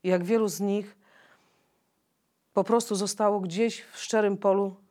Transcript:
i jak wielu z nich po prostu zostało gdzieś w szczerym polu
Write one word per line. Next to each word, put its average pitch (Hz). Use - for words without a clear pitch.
i 185
jak 180
wielu 220
z 165
nich 202
po 196
prostu 220
zostało 202
gdzieś 185
w -
szczerym 208
polu 196